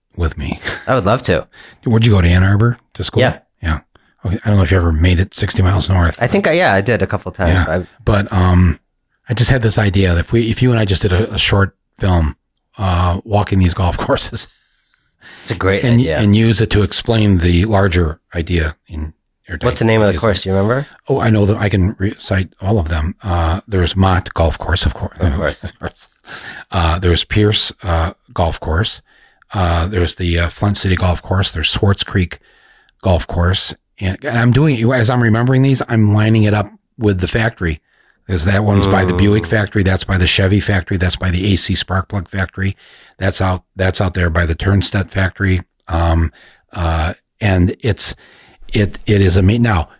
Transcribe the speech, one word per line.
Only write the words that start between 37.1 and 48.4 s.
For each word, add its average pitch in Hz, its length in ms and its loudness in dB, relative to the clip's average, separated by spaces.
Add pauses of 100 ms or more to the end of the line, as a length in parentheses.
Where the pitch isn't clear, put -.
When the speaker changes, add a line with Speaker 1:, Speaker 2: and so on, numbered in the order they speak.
Speaker 1:
the 90 80 -2
factory. 110 520 -4 (480)
Is 85 160 -2
that 98 180 2
one's 101 240 2
by 98 180 2
the 90 100 0
Speaker 2:
Mm. 90 40 0
Speaker 1:
Buick 104 280 2
factory. 104 360 0
That's 95 220 0
by 95 120 -2
the 90 120 2
Chevy 98 320 2
factory. 98 380 -2
That's 87 180 -2
by 92 160 -2
the 92 200 0
A 92 40 2
C - 180 0
spark 92 340 -4
plug 95 200 -8
factory. 95 480 -6 (420)
That's 95 220 -2
out, 92 240 -2 (100)
that's 92 260 0
out 92 140 -2
there 87 160 0
by 85 160 0
the 82 80 -2
Turnstedt 95 560 0
factory. 92 520 -2 (260)
Um, 82 420 0 (420)
uh, 82 420 -2 (260)
and 95 420 2
it's, - 320 -2 (580)